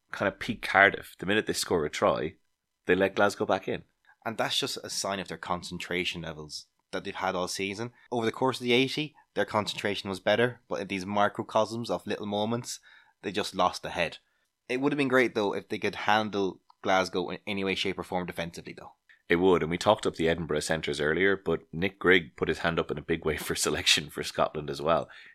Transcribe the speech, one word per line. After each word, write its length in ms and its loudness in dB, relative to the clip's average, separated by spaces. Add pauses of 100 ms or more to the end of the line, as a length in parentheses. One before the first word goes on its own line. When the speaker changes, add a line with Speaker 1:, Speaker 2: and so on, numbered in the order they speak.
(120)
Speaker 1:
kind 160 0
of 100 -2
peak 220 -6
Cardiff, 580 4
the 80 -8
minute 200 2
they 80 -2
score 320 0
a 40 -8
try, 440 0 (520)
they 80 4
let 200 4
Glasgow 320 2
back 220 0
in. 160 -6 (420)
Speaker 2:
And 100 -6
that's 220 -2
just 260 -4
a 60 -12
sign 280 -4
of 100 -8
their 100 -8
concentration 800 -6
levels 460 -12 (240)
that 140 -6
they've 100 -8
had 200 -2
all 140 -2
season. 440 -6 (200)
Over 140 -2
the 60 2
course 260 -2
of 60 -8
the 80 2
eighty, 420 2 (200)
their 100 0
concentration 640 -2
was 100 -6
better, 480 2
but 120 -4
in 80 -6
these 180 -6
microcosms 840 0
of 160 -2
little 200 -6
moments, 540 -4 (420)
they 100 -6
just 220 -4
lost 280 2
the 80 -8
head. 280 -4 (500)
It 120 -2
would 120 2
have 60 -2
been 100 0
great, 260 4
though, 180 2
if 160 -6
they 100 -4
could 160 -2
handle 640 0 (220)
Glasgow 480 2
in 160 -8
any 180 -4
way, 100 0
shape 240 -2
or 40 -8
form 240 -4
defensively, 500 -10
though. 160 -18 (360)
Speaker 1:
It 80 6
would, 260 6
and 80 -2
we 80 0
talked 280 2
up 100 0
the 120 2
Edinburgh 320 0
centres 400 -2
earlier, 360 2
but 240 -2 (120)
Nick 280 -4
Grigg 360 6
put 120 0
his 120 0
hand 200 2
up 100 -4
in 80 -4
a 40 -8
big 220 -2
way 120 0
for 180 -4
selection 560 0
for 140 -8
Scotland 440 -2
as 140 -8
well. 260 2 (260)